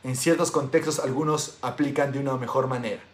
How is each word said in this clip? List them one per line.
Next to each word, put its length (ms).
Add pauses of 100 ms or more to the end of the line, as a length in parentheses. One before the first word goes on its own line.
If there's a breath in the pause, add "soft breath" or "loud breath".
En 100
ciertos 360
contextos 480
algunos 640
aplican 520
de 60
una 180
mejor 300
manera. 340 (120)